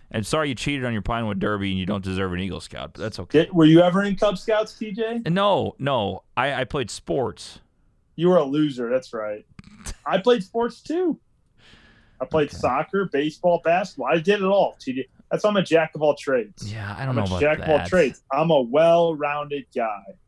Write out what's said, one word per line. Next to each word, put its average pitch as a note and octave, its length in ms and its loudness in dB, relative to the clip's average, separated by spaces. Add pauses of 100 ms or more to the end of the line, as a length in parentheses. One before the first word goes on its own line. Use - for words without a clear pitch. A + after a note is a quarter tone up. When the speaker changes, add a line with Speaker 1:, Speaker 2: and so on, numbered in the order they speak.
(120)
Speaker 1:
I'm A2 120 -4
sorry D#3 260 -2
you B2 40 -4
cheated C#3 300 -4
on A#2+ 80 -4
your A2 80 -4
Pinewood A2+ 380 -4
Derby G2+ 320 -2
and F#2+ 80 -2
you F2+ 80 -4
don't G2 180 -4
deserve F#2 300 -4
an F2+ 60 -4
Eagle E2+ 200 -6
Scout, - 320 -14
but - 80 -16
that's G#2 200 -8
okay. D3 260 2
Speaker 2:
Did, - 80 -8
were D#3+ 100 6
you D#3+ 160 10
ever F3+ 240 4
in G3+ 120 -2
Cub G#3 200 2
Scouts, G#3+ 420 -2
T G#3+ 140 -8
J? A3+ 340 -6
Speaker 1:
No, F3 520 0
no. A2 440 -2 (140)
I, C3+ 160 0
I B2+ 120 -4
played B2+ 260 -4
sports. - 680 -6 (560)
Speaker 2:
You E3 120 2
were F#3 80 6
a D#3 80 4
loser. C3+ 460 -2
That's B2+ 240 -2
right. G#2+ 320 -8 (580)
I D#3+ 140 0
played A#3+ 260 2
sports, A#3 380 -6
too. E4+ 360 -2 (1000)
I C3 60 -6
played D3+ 240 0
Speaker 1:
Okay. - 80 -14
Speaker 2:
soccer, D#3 520 -2
baseball, E3 540 0
basketball. F3+ 480 0
I E3+ 60 4
did G3 240 0
it - 20 2
all, F#3 340 2
T - 140 -8
J. B2+ 140 -6 (240)
That's D#3+ 140 0
why G#3 60 2
I'm G3+ 60 0
a F#3 60 4
jack D#3+ 320 2
of D3+ 80 -6
all D3 120 4
trades. A2+ 560 -4
Speaker 1:
Yeah, G#2 240 -8
I C3+ 120 -8
don't C3 40 -2
Speaker 2:
I'm B2+ 60 -2
Speaker 1:
know A2 60 2
Speaker 2:
a - 20 0
Speaker 1:
about F#2 160 -2
Speaker 2:
jack D3+ 200 2
of - 100 -2
all D3 80 6
Speaker 1:
that. - 100 -4
Speaker 2:
trades. E3+ 420 2
I'm D#3 200 2
a D3 100 6
well-rounded D3 1040 2 (100)
guy. G#2+ 280 -4 (260)